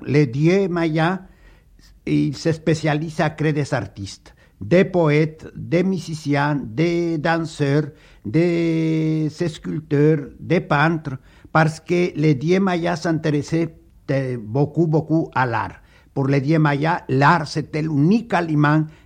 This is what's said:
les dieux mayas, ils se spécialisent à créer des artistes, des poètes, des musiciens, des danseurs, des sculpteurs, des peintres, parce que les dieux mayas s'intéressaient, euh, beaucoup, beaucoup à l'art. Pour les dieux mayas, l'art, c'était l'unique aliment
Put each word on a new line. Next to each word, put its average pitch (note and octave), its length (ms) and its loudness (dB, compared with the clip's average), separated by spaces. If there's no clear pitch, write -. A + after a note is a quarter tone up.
les C#3 200 4
dieux E3 420 2
mayas, E3 520 0
ils D3+ 320 0
se - 160 -2
spécialisent D#3 680 -2
à D#3 100 0
créer D#3 240 -2
des C#3+ 200 -4
artistes, G2+ 600 -10
des E3+ 240 4
poètes, D#3+ 640 0
des B2 260 -2
musiciens, D3+ 720 -2
des E3 640 -2
danseurs, D#3 640 -2
des D#3+ 1040 0
sculpteurs, D#3 1000 0
des E3 200 0
peintres, D#3 560 0
parce D#3 280 2
que F3 360 0
les D3+ 180 4
dieux D#3+ 260 0
mayas F3 360 0
s'intéressaient, D#3+ 800 -2
euh, C3+ 320 -2
beaucoup, C#3+ 440 0
beaucoup D#3 480 0
à B2+ 120 2
l'art. G#2+ 300 -4
Pour C#3 140 0
les C#3 120 2
dieux D3 180 2
mayas, D3+ 500 0
l'art, D3 380 4
c'était D3+ 360 -6
l'unique D#3+ 520 0
aliment D#3 500 2